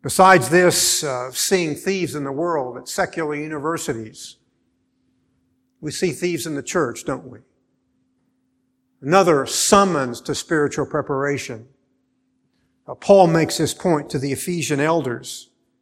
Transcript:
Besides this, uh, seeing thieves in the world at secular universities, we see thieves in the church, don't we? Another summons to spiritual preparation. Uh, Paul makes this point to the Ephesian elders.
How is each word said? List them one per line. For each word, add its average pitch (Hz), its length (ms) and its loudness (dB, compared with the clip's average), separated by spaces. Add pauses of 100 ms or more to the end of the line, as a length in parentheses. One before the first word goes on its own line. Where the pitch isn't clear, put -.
Besides 180 500 6
this, 180 520 4
uh, 131 300 -6
seeing 170 420 0
thieves 180 400 -4
in 147 100 -6
the 139 80 -6
world 139 440 -4
at 127 120 -16
secular 160 460 -4
universities, 147 1000 -8 (1400)
we 151 100 -8
see 170 220 -2
thieves 175 340 -4
in 156 100 -6
the 139 60 -6
church, 135 420 -2
don't 139 200 -6
we? 120 140 -18 (1600)
Another 160 460 4
summons 160 760 2
to - 140 -6
spiritual 147 500 -2
preparation. 135 840 -6 (1160)
Uh, 131 80 -10
Paul 190 340 6
makes 160 280 0
this 156 160 -2
point 151 380 -2
to 151 80 -4
the 139 120 -4
Ephesian 160 480 -4
elders. 143 720 -4 (340)